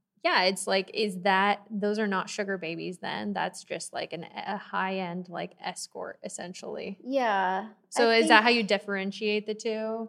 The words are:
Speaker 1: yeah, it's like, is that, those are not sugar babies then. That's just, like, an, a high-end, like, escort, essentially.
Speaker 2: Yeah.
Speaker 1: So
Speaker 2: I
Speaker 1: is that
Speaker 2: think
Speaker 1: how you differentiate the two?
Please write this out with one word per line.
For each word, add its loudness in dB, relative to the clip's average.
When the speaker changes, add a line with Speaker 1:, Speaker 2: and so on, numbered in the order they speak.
Speaker 1:
yeah, 4
it's 2
like, 2
is -2
that, 4
those 0
are 2
not 0
sugar -4
babies -6
then. -4
That's -4
just, -10
like, -8
an, -8
a -8
high-end, -6
like, -8
escort, -10
essentially. -10
Speaker 2:
Yeah. 0
Speaker 1:
So 4
Speaker 2:
I 6
Speaker 1:
is 6
that 10
Speaker 2:
think 8
Speaker 1:
how 6
you 4
differentiate -2
the -4
two? -6